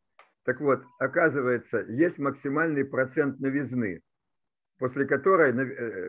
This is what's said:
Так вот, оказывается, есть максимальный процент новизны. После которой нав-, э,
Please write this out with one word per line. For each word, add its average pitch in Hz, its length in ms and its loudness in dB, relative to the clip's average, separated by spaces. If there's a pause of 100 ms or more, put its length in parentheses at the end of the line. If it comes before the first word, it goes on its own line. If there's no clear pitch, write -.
(440)
Так 127 160 -2
вот, 135 220 2 (160)
оказывается, 131 840 0
есть 131 380 0
максимальный 143 640 -2
процент 135 560 -2
новизны. 127 600 -4 (800)
После 127 240 -2
которой 143 480 4
нав-, 123 180 -2
э, 98 380 -8